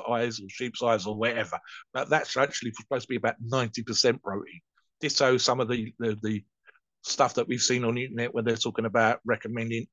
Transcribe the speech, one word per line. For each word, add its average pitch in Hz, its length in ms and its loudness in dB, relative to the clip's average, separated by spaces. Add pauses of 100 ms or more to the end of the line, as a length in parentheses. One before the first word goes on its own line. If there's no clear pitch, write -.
eyes 117 300 0
or 95 100 -4
sheep's 123 340 -4
eyes 113 220 4
or 107 100 -4
whatever. 113 420 -2 (360)
But 131 160 -4
that's 151 260 2
actually 123 380 0
supposed 123 300 -4
to - 60 -16
be 123 80 -2
about 117 240 0
ninety 117 400 -2
percent 117 400 2
protein. 98 380 -8 (400)
Ditto 135 380 4
some 127 240 2
of 113 80 0
the, 117 300 -2
the, 110 220 -2
the 107 220 -2 (580)
stuff - 320 2
that 120 140 0
we've 123 140 -2
seen 123 240 2
on 117 100 2
the 120 80 -4
internet 120 300 -4
where 120 100 -2
they're 113 140 2
talking 113 280 -2
about 113 400 4
recommending 113 680 -2